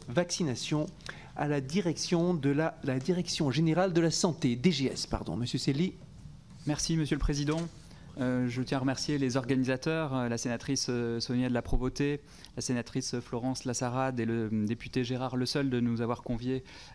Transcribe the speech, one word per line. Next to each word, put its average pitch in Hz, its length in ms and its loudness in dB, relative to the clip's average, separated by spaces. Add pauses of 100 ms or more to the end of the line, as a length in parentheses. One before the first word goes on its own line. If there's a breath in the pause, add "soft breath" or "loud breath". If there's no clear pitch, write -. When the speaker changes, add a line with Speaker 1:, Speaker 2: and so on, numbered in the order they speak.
Speaker 1:
vaccination 151 760 0 (500 loud breath)
à 143 120 0
la 143 140 0
direction 175 720 2
de 139 160 2
la, 156 340 2
la 131 140 2
direction 175 520 0
générale 165 440 4
de 170 80 6
la 165 80 6
santé, 139 460 2
D 131 140 6
G 139 160 2
S, - 200 -2
pardon. 98 300 -2
Monsieur 120 220 -2
Selly. 151 360 0 (720)
Speaker 2:
Merci, 151 300 0
monsieur 156 200 2
le 135 40 -2
président. 151 400 2 (600 loud breath)
Euh, 127 280 2
je 123 140 -2
tiens 135 160 0
à - 20 0
remercier 135 380 0
les 131 180 2
organisateurs, 131 800 2
euh, 123 140 0
la 117 100 0
sénatrice, 127 500 -2
euh, 117 320 0
Sonia 127 280 0
de 123 60 2
la 117 80 2
Provôté, 143 580 2 (360 loud breath)
la 120 60 -6
sénatrice 123 580 -2
Florence 123 440 -4
Lassarade 127 540 -2
et 113 60 2
le, 113 260 0
euh, 107 160 2
député 117 380 -2
Gérard 123 320 -4
Le 127 100 0
Seul 139 220 0
de 123 120 2
nous 117 200 0
avoir 117 220 -2
conviés, 127 400 -2 (320 loud breath)